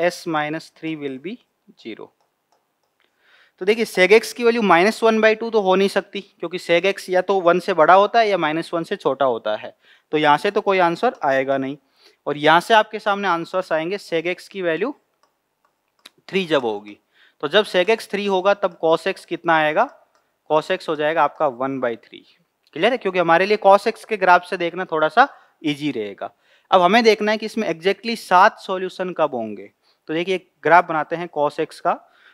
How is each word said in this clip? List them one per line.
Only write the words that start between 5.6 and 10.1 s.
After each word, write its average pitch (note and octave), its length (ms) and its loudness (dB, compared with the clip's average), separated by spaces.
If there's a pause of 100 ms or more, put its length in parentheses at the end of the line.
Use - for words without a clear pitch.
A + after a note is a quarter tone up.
हो F#3 140 2
नहीं G3 140 2
सकती, G3 320 -6
क्योंकि F3+ 380 -12
sec E3+ 280 0
x G3 240 -4
या F3+ 100 2
तो G3 200 0
वन F3 200 4
से F#3+ 140 -4
बड़ा D#3+ 200 6
होता G3+ 260 4
है A3 80 2
या F#3+ 100 0
माइनस D#3+ 360 -4
वन E3 100 -4
से G3+ 120 -8
छोटा C#3 280 -2
होता A2+ 320 -2
है, G#2+ 180 -16 (380)